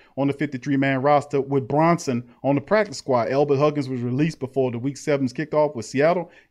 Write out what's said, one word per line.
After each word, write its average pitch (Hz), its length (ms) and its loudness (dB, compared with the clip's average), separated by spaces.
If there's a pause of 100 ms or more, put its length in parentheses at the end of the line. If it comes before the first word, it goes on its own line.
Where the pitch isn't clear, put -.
(160)
on 139 120 0
the 143 40 0
fifty-three-man 139 680 -2
roster, 143 400 2
with 135 260 -2
Bronson 151 580 0 (160)
on 139 120 2
the 139 80 0
practice 208 340 0
squad. 123 320 0
Elbert 143 300 2
Huggins 147 280 0
was 127 140 -6
released 131 400 -2
before 131 300 -2
the 117 80 -8
Week 131 180 -6
seven's 139 380 -2
kickoff 151 420 -2
with 110 80 -8
Seattle 165 460 0 (200)